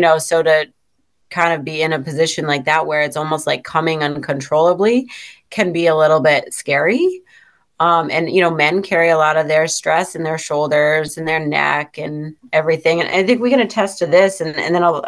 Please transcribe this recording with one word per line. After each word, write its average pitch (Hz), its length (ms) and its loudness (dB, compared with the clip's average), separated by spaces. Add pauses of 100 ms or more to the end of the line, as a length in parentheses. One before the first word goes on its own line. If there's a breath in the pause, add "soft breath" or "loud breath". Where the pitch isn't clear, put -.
know, 160 100 6 (140)
so 165 140 2
to 156 120 4 (840)
kind 170 160 2
of 143 160 -6
be 156 140 -6
in 160 80 -2
a 151 160 -4
position 160 440 -2
like 139 120 -4
that 156 220 2
where 151 180 0
it's 147 160 -6
almost, 156 300 -4
like, 143 240 -6
coming 160 240 0 (100)
uncontrollably 165 880 0 (520 loud breath)
can 180 300 -2
be 170 80 2
a 156 160 4
little 156 180 4 (100)
bit 135 220 -2
scary. 165 520 0 (760 soft breath)
Um, 165 320 2
and, 160 240 -2
you 190 80 4
know, 165 100 2 (120)
men 175 160 2 (100)
carry 170 180 4
a 160 160 4
lot 151 100 2
of 156 120 0
their 156 200 2
stress 165 480 -2
in 165 80 -6
their 160 140 -4
shoulders 151 800 0
and 160 100 -8
their 160 180 -2
neck 147 520 -2
and 151 180 -8 (440)
everything. 160 420 0
And - 80 -4
I 190 160 0
think 220 160 2
we 247 80 0
can 262 180 4
attest 202 320 -4
to 175 60 -2
this, 185 360 2
and, 156 140 -8
and - 180 -4
then 175 100 2
I'll, 165 240 0